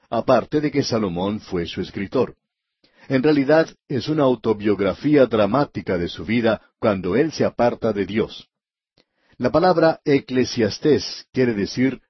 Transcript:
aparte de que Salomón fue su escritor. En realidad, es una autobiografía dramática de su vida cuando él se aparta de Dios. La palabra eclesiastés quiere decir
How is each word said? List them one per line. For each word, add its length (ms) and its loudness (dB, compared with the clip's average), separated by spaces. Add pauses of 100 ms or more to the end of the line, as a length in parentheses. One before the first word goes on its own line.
aparte 500 0
de 120 -2
que 100 -2
Salomón 580 -2
fue 280 -6
su 140 -8
escritor. 540 -4 (720)
En 140 0
realidad, 480 2 (180)
es 220 -4
una 140 0
autobiografía 1040 2
dramática 720 0
de 80 -2
su 180 -12
vida 360 0 (180)
cuando 360 -2
él 160 0
se 140 0
aparta 480 0
de 140 -2
Dios. 420 -6 (880)
La 140 -4
palabra 540 2
eclesiastés 1300 0
quiere 200 2
decir 560 -2